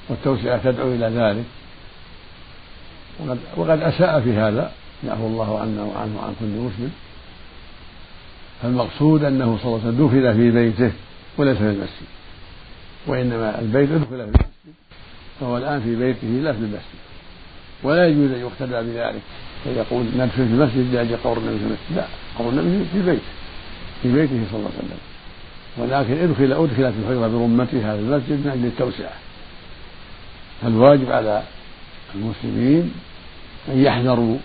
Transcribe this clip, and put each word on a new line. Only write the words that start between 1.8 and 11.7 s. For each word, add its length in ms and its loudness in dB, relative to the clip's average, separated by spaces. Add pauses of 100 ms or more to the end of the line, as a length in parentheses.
وقد، 200 -6 (180)
وقد 240 2
أساء 400 2
في 120 2
هذا، 380 0 (320)
يعفو 240 -4
الله 320 -2
عنا 240 -4
وعنه 340 -6
وعن 220 -8
كل 60 -6
مسلم. 460 -6 (1700)
فالمقصود 640 4
أنه 340 2
صلى 80 -6
الله 140 0
عليه 80 -2
وسلم 200 4
دفن 260 6
في 180 6
بيته 400 4 (460)
وليس 200 4
في 60 0
المسجد، 440 -2 (1000)